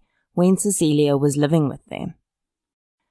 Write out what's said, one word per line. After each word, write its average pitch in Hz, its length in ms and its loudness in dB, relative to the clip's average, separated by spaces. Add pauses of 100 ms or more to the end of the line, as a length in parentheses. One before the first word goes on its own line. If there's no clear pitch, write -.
(340)
when 180 240 2
Cecilia 151 600 0
was 139 180 0
living 147 320 2
with - 200 -8
them. - 260 -12 (960)